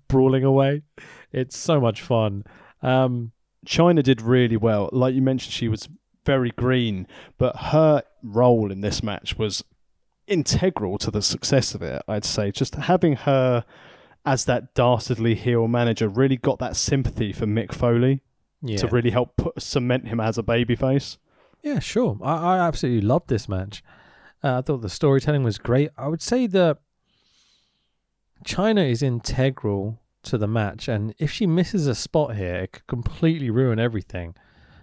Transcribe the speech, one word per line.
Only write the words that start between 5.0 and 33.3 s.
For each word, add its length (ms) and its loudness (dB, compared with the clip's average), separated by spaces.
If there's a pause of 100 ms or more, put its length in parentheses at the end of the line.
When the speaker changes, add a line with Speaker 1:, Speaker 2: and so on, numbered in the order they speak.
Speaker 2:
you 60 2
mentioned, 320 -2
she 140 -4
was 220 -6 (360)
very 260 0
green, 560 -2 (300)
but 200 0
her 460 4 (200)
role 480 4
in 100 -8
this 220 -2
match 340 -6
was 260 -4 (640)
integral 720 0
to 100 -4
the 120 -2
success 520 0
of 80 -12
it, 260 -8
I'd 180 -4
say. 260 -2
Just 240 -4
having 400 2
her 500 0 (600)
as 200 0
that 300 -4
dastardly 600 2
heel 340 0
manager 400 0
really 280 2
got 220 -2
that 160 -6
sympathy 560 -2
for 140 -6
Mick 280 -2
Foley 480 2 (400)
Speaker 1:
Yeah. 160 -6
Speaker 2:
to 100 0
really 240 2
help 260 -2
put, 240 -4
cement 480 -2
him 100 -4
as 180 -2
a 60 -2
babyface. 720 0 (460)
Speaker 1:
Yeah, 160 -4
sure. 420 -2
I, 360 0
I 20 2
absolutely 480 0
loved 220 0
this 180 -2
match. 360 -8 (600)
Uh, 140 0
I 40 -2
thought 200 -2
the 80 -6
storytelling 540 2
was 140 0
great. 400 0
I 120 -8
would 120 -4
say 260 0
that 300 2 (1700)
Chyna 440 2
is 120 0
integral 1000 -2 (240)
to 140 -4
the 100 -2
match, 400 -4
and 300 -4
if 140 -4
she 160 -2
misses 400 0
a 80 0
spot 400 -2
here, 200 -4
it 180 -6
could 140 -20
completely 600 -2